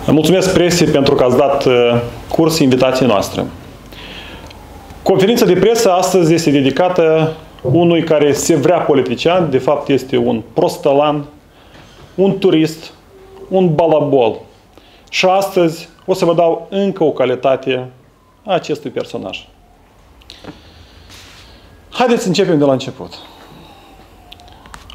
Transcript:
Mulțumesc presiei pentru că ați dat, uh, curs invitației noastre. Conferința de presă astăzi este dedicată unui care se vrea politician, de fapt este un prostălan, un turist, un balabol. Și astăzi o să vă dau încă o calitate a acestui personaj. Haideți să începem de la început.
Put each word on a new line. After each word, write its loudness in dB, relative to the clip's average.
Mulțumesc 2
presiei 2
pentru 2
că 2
ați 2
dat, 2
uh, 2
curs 0
invitației 2
noastre. -2
Conferința 0
de 4
presă 2
astăzi 2
este 0
dedicată 2
unui 2
care 2
se 0
vrea 2
politician, 0
de 0
fapt -2
este -2
un -2
prostălan, 0
un 0
turist, 0
un 2
balabol. 2
Și -4
astăzi 0
o -2
să -2
vă 2
dau 0
încă -2
o 2
calitate -2
a -4
acestui -6
personaj. -10
Haideți 0
să -6
începem 0
de 2
la 2
început. -6